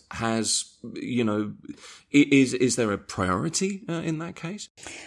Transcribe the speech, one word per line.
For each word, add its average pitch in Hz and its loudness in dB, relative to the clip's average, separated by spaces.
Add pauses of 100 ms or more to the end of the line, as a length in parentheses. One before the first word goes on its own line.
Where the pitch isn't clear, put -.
(120)
has, 113 -2 (300)
you 117 -2
know, 104 0 (640)
i-, 143 8
is, 131 6
is 123 2
there 113 2
a 98 0
priority, 151 -2
uh, 170 -6
in 165 -6
that 170 -12
case? - -12 (380)